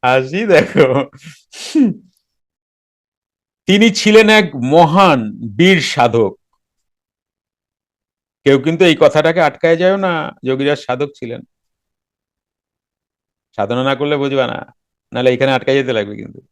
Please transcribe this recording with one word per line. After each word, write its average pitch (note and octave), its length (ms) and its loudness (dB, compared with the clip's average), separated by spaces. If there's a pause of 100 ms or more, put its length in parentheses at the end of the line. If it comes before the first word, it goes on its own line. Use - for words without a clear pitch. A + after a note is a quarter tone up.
হাসি C3 420 0
দেখো। C#3 640 2 (2500)
তিনি G#3 240 4
ছিলেন G#3+ 380 4
এক G#3+ 360 2
মহান D3+ 680 2 (240)
বীর F3+ 240 4
সাধক। A#2 560 -2 (2000)
কেউ C#3 160 4
কিন্তু D#3+ 240 0
এই D#3+ 160 4
কথাটাকে D#3+ 400 2
আটকায় E3 360 0
যায়ও F#3 200 0
না, F3 480 -6
যোগীরাজ C#3 340 -2
সাধক C3+ 380 -6
ছিলেন। A#2 240 -14 (2250)
সাধনা A#2+ 280 -4
না C3+ 100 -2
করলে D3 220 -4
বুঝবা C#3 300 -4
না, - 280 -12 (380)
নাহলে B2+ 200 0
এখানে C3+ 200 -2
আটকায় C3 240 -2
যেতে C3 160 -2
লাগবে G#2 240 -6
কিন্তু। - 240 -18 (100)